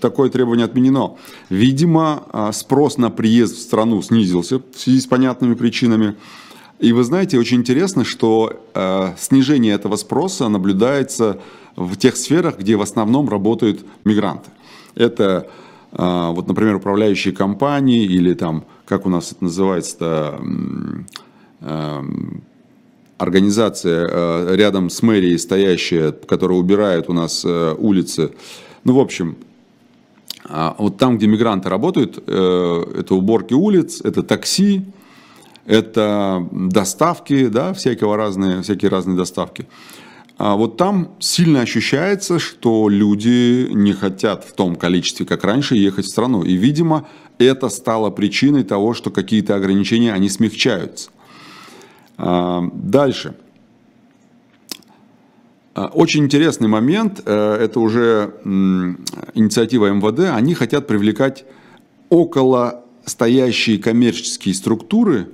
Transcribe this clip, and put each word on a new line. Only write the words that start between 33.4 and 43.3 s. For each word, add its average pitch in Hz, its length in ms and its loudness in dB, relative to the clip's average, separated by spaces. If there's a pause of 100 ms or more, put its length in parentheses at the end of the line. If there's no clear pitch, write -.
улиц, 185 460 2
это - 220 -2
такси, 196 600 0 (840)
это 104 840 0
доставки, 127 960 0
да, 127 260 0
всякого 110 440 -2
разные, 95 460 0
всякие 101 280 0
разные 92 260 -2
доставки. 90 500 -6 (760)
А 101 140 2
вот 113 220 -2
там 185 300 0 (100)
сильно 165 420 2
ощущается, 165 800 -2
что 110 500 0
люди 117 840 2